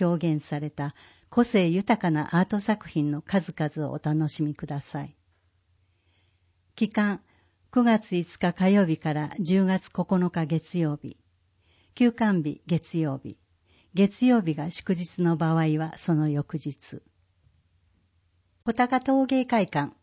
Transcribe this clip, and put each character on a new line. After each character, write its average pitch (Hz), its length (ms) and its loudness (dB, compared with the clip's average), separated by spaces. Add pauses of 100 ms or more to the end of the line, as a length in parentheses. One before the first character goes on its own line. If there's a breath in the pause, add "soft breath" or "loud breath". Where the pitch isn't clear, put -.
表 170 320 0
現 147 100 -4
さ 147 160 -8
れ 147 120 -8
た 147 240 -8 (340 soft breath)
個 240 140 2
性 196 240 2
豊 202 320 0
か 180 120 0
な 151 260 0
ア 180 60 4
ー - 20 2
ト 208 140 -4
作 208 280 -4
品 147 220 -2
の 147 140 -4
数 175 340 -4
々 151 320 -4
を - 20 -6
お 143 100 -8
楽 151 280 0
し - 140 -4
み 151 100 -4
く - 120 -12
だ 139 160 -8
さ 143 220 -10
い。 139 120 -16 (1600)
期 214 140 0
間、 208 320 0 (500)
九 247 120 4
月 220 320 2
五 175 220 -4
日 175 160 0
火 185 160 2
曜 202 160 6
日 160 120 0
か 156 160 -4
ら 151 260 -4
十 190 260 2
月 185 260 0
九 175 140 -4 (240)
日 165 160 -2
月 156 320 -4
曜 156 240 0
日。 - 160 -16 (800)
休 240 160 4
館 208 320 0
日、 147 240 -6
月 165 320 -2
曜 139 240 -2
日。 113 140 -14 (580)
月 202 320 2
曜 240 140 4
日 160 120 -2
が 147 160 -6
祝 - 240 -4
日 175 300 -4
の 170 120 4
場 160 240 0
合 156 200 2
は、 160 180 -8
そ - 160 -2
の 151 160 2
翌 147 260 -4
日。 - 460 -12 (1600)
穂 226 120 -2
高 254 260 2
陶 269 240 2
芸 254 220 0
会 226 180 2
館。 143 380 -4